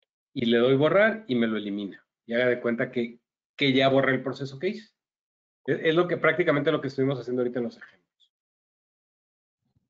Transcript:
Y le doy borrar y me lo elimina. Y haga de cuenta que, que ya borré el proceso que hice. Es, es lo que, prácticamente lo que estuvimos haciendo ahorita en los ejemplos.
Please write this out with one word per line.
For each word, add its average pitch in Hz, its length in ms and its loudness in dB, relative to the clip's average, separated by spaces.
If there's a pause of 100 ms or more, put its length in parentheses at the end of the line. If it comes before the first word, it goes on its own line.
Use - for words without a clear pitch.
(340)
Y 123 100 -4
le 117 140 4
doy 127 180 4
borrar 190 500 2
y 131 100 -2
me 117 100 2
lo 110 100 -2
elimina. 101 500 -8 (200)
Y 113 80 -6
haga 123 120 2
de 123 140 0
cuenta 123 300 -4
que, 117 280 -6 (380)
que 139 160 0
ya 131 160 4
borré 131 240 2
el 127 100 -2
proceso 135 360 -10
que 185 100 -4
hice. - 240 -10 (720)
Es, 143 180 -2
es 160 120 2
lo 175 120 4
que, 156 120 -2
prácticamente 160 520 0
lo 151 120 0
que 135 60 -4
estuvimos 131 300 -2
haciendo 123 220 -4
ahorita 123 200 -4
en 120 40 -4
los - 140 -10
ejemplos. - 520 -20 (1600)